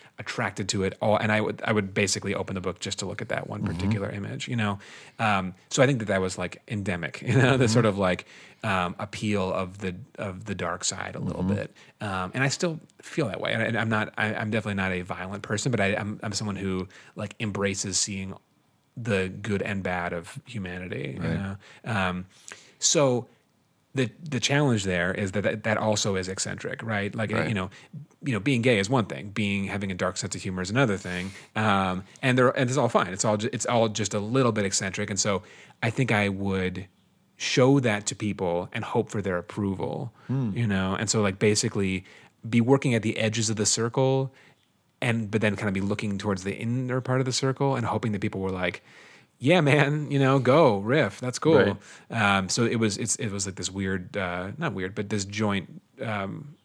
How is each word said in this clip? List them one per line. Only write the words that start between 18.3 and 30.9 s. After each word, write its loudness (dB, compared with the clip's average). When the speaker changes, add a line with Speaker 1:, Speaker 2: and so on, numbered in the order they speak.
Speaker 1:
the 0
good -2
and -4
bad -2
of -8
humanity, -8
you -6
Speaker 2:
Right. 0
Speaker 1:
know? -6
Um, -2
so 4
the, 0
the -4
challenge 4
there 2
is -2
that, 0
that, -2
that 2
also 2
is -4
eccentric, -6
right? -4
Like, -4
Speaker 2:
Right. 0
Speaker 1:
you -2
know, -2
you -2
know, 0
being 2
gay 6
is 2
one 4
thing, -8
being, -2
having -4
a -4
dark -2
sense -6
of -6
humor -4
is -4
another 2